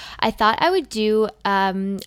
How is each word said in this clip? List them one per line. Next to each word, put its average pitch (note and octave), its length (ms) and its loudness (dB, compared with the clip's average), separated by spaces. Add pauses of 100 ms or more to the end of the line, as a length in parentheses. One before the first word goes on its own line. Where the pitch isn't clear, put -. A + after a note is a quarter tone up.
(200)
I A3 120 0
thought A3 280 2
I E4 100 4
would F4+ 200 0
do, G#3+ 400 0 (160)
um, G3 600 0